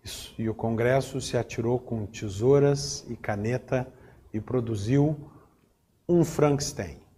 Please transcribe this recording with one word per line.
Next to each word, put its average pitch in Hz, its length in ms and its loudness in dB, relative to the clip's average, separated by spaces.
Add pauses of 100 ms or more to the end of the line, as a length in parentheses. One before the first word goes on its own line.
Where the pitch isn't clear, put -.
Isso, - 320 -14
e 113 120 -2
o 110 60 -2
Congresso 120 640 0
se - 160 -6
atirou 120 420 -2
com 110 260 -6
tesouras 135 1040 2
e 117 80 -8
caneta 120 720 -4 (420)
e 110 80 -4
produziu 123 920 0 (800)
um 170 160 6
Frankenstein. 139 760 0 (180)